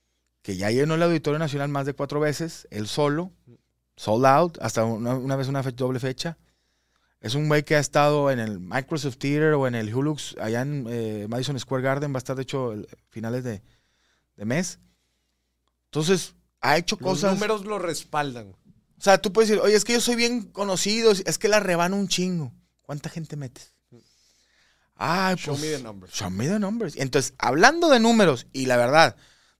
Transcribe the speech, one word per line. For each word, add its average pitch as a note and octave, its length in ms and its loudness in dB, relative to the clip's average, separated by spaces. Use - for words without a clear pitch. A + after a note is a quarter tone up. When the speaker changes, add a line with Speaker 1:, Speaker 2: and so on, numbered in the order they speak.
Speaker 1:
que G2 140 -8
ya G2+ 140 -2
llenó C#3+ 240 2
el E3 80 0
Auditorio D#3 360 0
Nacional C#3+ 300 -4
más C#3 180 -4
de C#3 80 -6
cuatro C#3+ 260 -4
veces, D3+ 500 -4
él G#2 160 -8
solo, D3+ 460 -2
sold A#2 300 2
out, D#3+ 340 4
hasta A2+ 240 0
una, A2+ 300 -2
una C3+ 220 -4
vez C3+ 120 -4
una C#3 140 -4
fe-, C3 100 -6
doble B2+ 280 -4
fecha. C3+ 380 -8
Es A2 140 -6
un D3+ 140 0
güey D3+ 160 2
que D#3 100 0
ha D3 60 4
estado D3 500 2
en B2+ 80 0
el G#2+ 220 -4
Microsoft C3 580 -6
Theater D3+ 360 2
o C#3 120 2
en A#2+ 80 -2
el A2 180 -4
Hulux, C#3+ 480 -4
allá A2+ 220 -2
en, C#3 260 -6
eh, A2 400 -6
Madison B2+ 300 -4
Square C3 240 -4
Garden, C#3 300 -2
va C3 40 -4
a - 20 -4
estar, C3 180 -6
de C3+ 60 -8
hecho, C3 300 -6
el, G#2+ 140 -10
finales A2+ 340 -8
de, A2+ 180 -8
de G#2 80 -12
mes. D#3 340 -4
Entonces, E3+ 480 -2
ha C3+ 160 4
hecho F3 240 -2
Speaker 2:
Los F#3 80 -4
Speaker 1:
cosas F#3+ 260 0
Speaker 2:
números G#3 300 -2
lo G#3 140 -6
respaldan. C#3+ 720 -6
Speaker 1:
O - 500 -20
sea, F#3+ 200 6
tú G3+ 120 -4
puedes A3 160 4
decir, G#3 140 2
"Oye, G3+ 120 4
es G#3 100 2
que A#3+ 100 -2
yo A#3+ 60 2
soy A#3+ 160 0
bien A#3 340 0
conocido, G3+ 640 2
es F3+ 260 -2
que - 100 0
la G#3 120 6
rebano F3+ 360 0
un G3 120 -2
chingo". F3 440 -2
¿Cuánta D3 260 -10
gente D3+ 280 -10
metes? C3+ 380 -14
Ay, F3+ 400 0
Speaker 2:
Show D3 200 -6
Speaker 1:
pues, C#3+ 40 -4
Speaker 2:
me D3+ 60 -2
the C3 60 -8
numbers. G2+ 300 -16
Speaker 1:
show G2+ 180 -4
me G#2 180 -2
the G#3 100 0
numbers. G3+ 380 -4
Entonces, C3+ 420 -2
hablando B3 500 4
de B3+ 120 8
números, A3 520 4
y C3 140 -4
la B2 100 4
verdad, C3 380 6